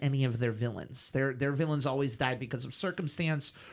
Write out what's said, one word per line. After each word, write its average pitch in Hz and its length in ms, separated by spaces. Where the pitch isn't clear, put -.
any 135 220
of 117 160
their 120 120
villains. 110 580
Their, 135 220
their 139 200
villains 147 340
always 135 300
died 127 220
because 123 280
of 123 80
circumstance 160 800